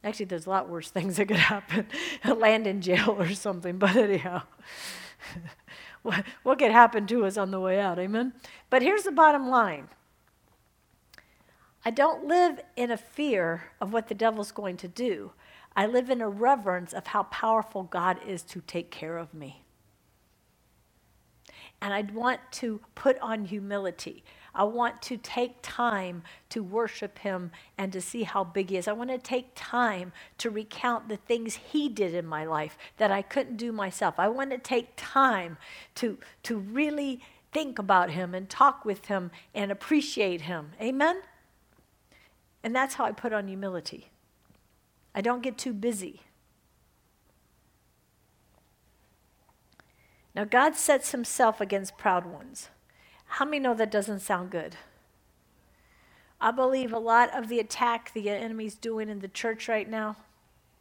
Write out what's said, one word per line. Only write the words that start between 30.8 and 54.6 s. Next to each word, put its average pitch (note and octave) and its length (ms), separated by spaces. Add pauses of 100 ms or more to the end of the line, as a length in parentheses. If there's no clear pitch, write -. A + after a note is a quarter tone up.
the G#3 80
things A3+ 380
he D4 340
did G3 240
in F3 120
my D#3 200
life D3+ 320 (200)
that G#3 140
I G3 120
couldn't B3 340
do A#3 160
myself. F#3+ 460
I F#3+ 100
want C4+ 220
to B3+ 80
take A#3+ 360
time G3 640 (380)
to, A3+ 220 (260)
to A#3 140
really C4+ 600 (320)
think C#4+ 280
about F#3 320
him F3 220
and F#3+ 140
talk - 380
with G3+ 220
him F3+ 240 (220)
and G3+ 180
appreciate G3+ 680
him. D#3 380
Amen? C#4 420 (1400)
And A3+ 100
that's C4+ 220
how B3+ 100
I G#3+ 60
put A3 220
on G3+ 140
humility. F#3+ 600 (1040)
I G3+ 80
don't A#3+ 220
get B3 140
too B3+ 160
busy. G3+ 480 (4000)
Now, G#3 120
God C4 300
sets C4+ 360
himself A3+ 500
against G3 360
proud F3+ 280
ones. F#3 440 (560)
How - 200
many D4+ 140
know B3+ 160
that A3 160
doesn't G3+ 300
sound F3+ 280
good? F3 280 (1600)